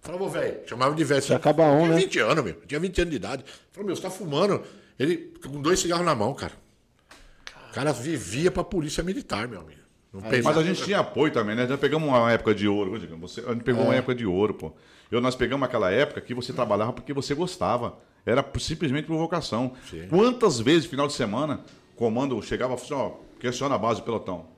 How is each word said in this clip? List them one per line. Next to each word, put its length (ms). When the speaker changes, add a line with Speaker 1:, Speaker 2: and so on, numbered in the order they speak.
Speaker 1:
Falava, 240
"Ô, 40
velho", 380
chamava 300
de 80
velho. 180
Speaker 2:
Você 100
acaba 380
um, 120
Speaker 1:
Tinha 80
Speaker 2:
né? 100
Speaker 1:
vinte 180
anos, 260
meu. 100
Tinha 140
vinte 200
anos 120
de 40
idade. 280
Falou, 160
"Meu, 80
você 80
tá 80
fumando?" 500
Ele 340
com 160
dois 160
cigarros 260
na 100
mão, 200
cara. 180
O 40
cara 180
vivia 580
pra 120
polícia 400
militar, 460
meu 120
amigo. 200
Não 120
Speaker 2:
Aí, 60
Speaker 1:
pensava 260
Speaker 3:
Mas 80
a 40
gente 160
tinha 140
apoio 340
também, 240
né? 100
Já 120
pegamos 280
uma 240
época 240
de 140
ouro, 300
digamos, 340
você, 80
a 140
gente 100
pegou 200
uma 100
Speaker 2:
É. 40
Speaker 3:
época 160
de 120
ouro, 280
pô. 180
Eu, 120
nós 120
pegamos 320
aquela 240
época 300
que 140
você 180
trabalhava 400
porque 220
você 200
gostava. 640
Era 180
p-, 180
simplesmente 460
por 100
vocação. 560
Speaker 1:
Sim. 180
Speaker 3:
Quantas 520
vezes, 260
final 200
de 80
semana, 460
comando 460
chegava 320
e 40
falava 280
assim, 100
"Ó, 240
questiona 340
a 40
base 220
do 40
pelotão." 420